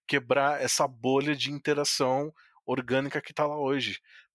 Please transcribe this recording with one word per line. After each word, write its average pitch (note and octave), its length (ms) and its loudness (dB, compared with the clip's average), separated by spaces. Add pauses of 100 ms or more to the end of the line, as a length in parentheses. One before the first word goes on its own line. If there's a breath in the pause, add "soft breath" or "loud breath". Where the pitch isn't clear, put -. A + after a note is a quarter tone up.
quebrar C#3 560 2
essa C3+ 260 0
bolha C3 480 0
de C3+ 160 -4
interação C#3+ 800 0 (320 soft breath)
orgânica B2+ 560 -2
que - 140 -10
tá D3+ 140 0
lá D3 100 -4
hoje. C3+ 420 -2 (360 loud breath)